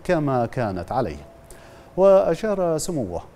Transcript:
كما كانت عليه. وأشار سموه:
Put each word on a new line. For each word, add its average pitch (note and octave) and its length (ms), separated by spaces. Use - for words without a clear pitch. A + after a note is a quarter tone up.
كما C#3 420
كانت G2 460
عليه. F2 340
وأشار F#3+ 840
سموه: A#2 440